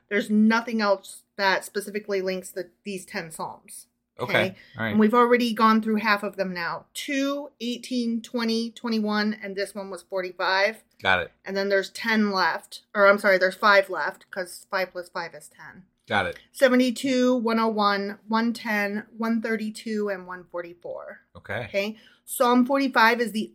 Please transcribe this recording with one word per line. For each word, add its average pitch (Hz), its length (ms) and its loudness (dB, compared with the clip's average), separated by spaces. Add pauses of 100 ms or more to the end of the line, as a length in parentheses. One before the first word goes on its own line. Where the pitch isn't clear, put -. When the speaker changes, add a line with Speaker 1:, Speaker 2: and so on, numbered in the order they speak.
Speaker 1:
there's 208 200 -2
nothing 220 520 4
else 202 420 -2 (140)
that 196 280 0
specifically 202 560 -6
links 185 300 -6
the, 175 180 -10 (140)
these 190 220 -8
ten 170 260 -10
psalms. - 560 -14 (320)
Speaker 2:
Okay. 123 120 -4
Speaker 1:
Okay? 123 240 0 (220)
Speaker 2:
All 110 60 -4
right. 113 80 -2
Speaker 1:
And 214 80 4
we've 220 140 6
already 240 400 4
gone 220 280 4
through 214 160 0
half 208 260 0
of 196 140 -8
them 190 160 -2
now. 165 400 -6
Two, 285 560 -4 (120)
eighteen, 240 600 -4
twenty, 226 500 -4
twenty-one, 214 680 -2
and 196 140 -10
this 196 200 -6
one 196 140 -10
was 185 140 -12
forty-five. 190 800 -2 (180)
Speaker 2:
Got 95 180 2
it. - 120 -6 (140)
Speaker 1:
And 196 100 -8
then 196 140 -2
there's 196 220 0
ten 220 400 0
left. 185 500 -2 (140)
Or, 202 120 6
I'm 202 120 6
sorry, 202 180 4
there's 185 180 2
five 196 340 6
left, 175 420 -6
'cause 180 400 -12
five 185 200 -4
plus 175 180 -12
five 170 260 -10
is 151 140 -20
ten. 160 340 -20 (240)
Speaker 2:
Got 104 180 0
it. 85 140 -8 (120)
Speaker 1:
Seventy-two, 254 840 2
one 226 240 0
oh 226 80 2
one, 202 500 0 (100)
one 226 260 0
ten, 208 520 -4 (100)
one 226 260 -2
thirty-two, 214 680 -4
and 185 160 -8
one 180 260 -14
forty-four. 175 680 -12 (140)
Speaker 2:
Okay. 110 300 -8
Speaker 1:
Okay? 208 320 -4 (280)
Psalm 247 400 4
forty-five 247 560 2
is 214 120 -2
the 214 220 -6